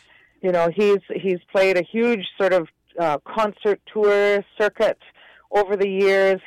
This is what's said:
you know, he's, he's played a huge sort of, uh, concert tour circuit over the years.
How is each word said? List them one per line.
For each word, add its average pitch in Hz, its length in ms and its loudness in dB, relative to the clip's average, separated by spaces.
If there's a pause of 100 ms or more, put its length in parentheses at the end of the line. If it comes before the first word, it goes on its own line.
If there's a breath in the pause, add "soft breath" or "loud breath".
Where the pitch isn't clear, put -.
(440 soft breath)
you 185 80 -2
know, 170 220 0
he's, 202 260 2 (160)
he's 180 240 -4 (120)
played 190 240 2
a 175 80 0
huge 226 420 -2 (140)
sort 185 140 2
of, 170 140 0 (320)
uh, 156 180 -2 (100)
concert 208 540 -4 (100)
tour 202 520 0 (160)
circuit 208 400 -2 (500 loud breath)
over 202 280 0
the 196 100 0
years. 190 600 2